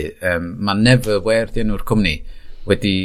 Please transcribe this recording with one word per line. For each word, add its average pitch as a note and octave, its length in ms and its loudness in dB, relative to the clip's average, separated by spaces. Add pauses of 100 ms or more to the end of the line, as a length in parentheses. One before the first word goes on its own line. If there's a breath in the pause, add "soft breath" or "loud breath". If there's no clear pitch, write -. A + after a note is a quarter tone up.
(120)
yym, F2 440 -4
ma' G2+ 180 -2
Neverware A2 760 2
'di A#2+ 120 -2
enw'r G#2+ 220 0
cwmni F#2+ 320 2 (460 soft breath)
wedi G2+ 320 0 (100)